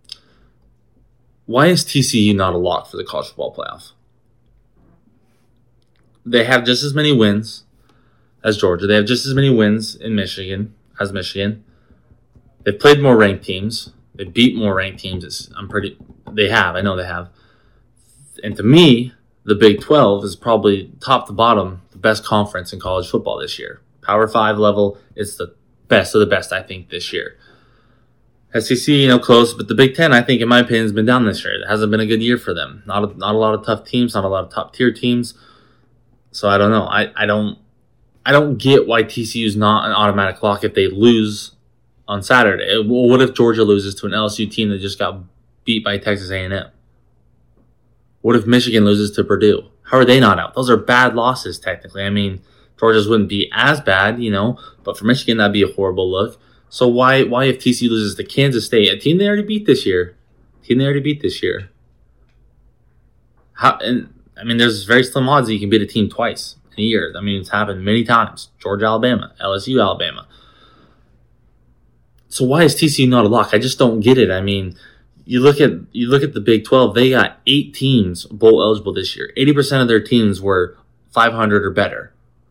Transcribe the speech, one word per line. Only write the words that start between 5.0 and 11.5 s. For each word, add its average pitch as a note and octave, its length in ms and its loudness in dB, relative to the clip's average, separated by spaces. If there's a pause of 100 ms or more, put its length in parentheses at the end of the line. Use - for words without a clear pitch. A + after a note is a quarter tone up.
They A#2+ 200 0
have B2 180 0
just B2 200 0
as C#3+ 100 -4
many D3+ 180 0
wins A2 520 0 (800)
as G#2+ 120 0
Georgia. F#2 320 -2
They G#2 80 2
have G#2 100 2
just B2 200 -4
as C3+ 80 -6
many C#3 160 2
wins A2 460 0
in A2 200 -8
Michigan F#2+ 580 -8 (260)
as G2 120 -6
Michigan. G2 520 -6 (1000)